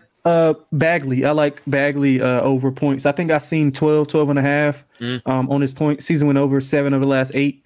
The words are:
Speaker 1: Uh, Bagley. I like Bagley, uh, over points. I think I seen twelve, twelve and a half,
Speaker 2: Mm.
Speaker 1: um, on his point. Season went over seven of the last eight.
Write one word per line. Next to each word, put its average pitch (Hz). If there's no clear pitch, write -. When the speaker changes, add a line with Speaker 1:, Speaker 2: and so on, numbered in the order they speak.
Speaker 1:
Uh, 165
Bagley. 143
I 143
like 147
Bagley, 139
uh, 123
over 135
points. 135
I 143
think 165
I 156
seen 151
twelve, 151
twelve 147
and 143
a 135
half, 143
Speaker 2:
Mm. 120
Speaker 1:
um, 131
on 143
his 135
point. 147
Season 147
went 139
over 139
seven 143
of 135
the 139
last 131
eight. 139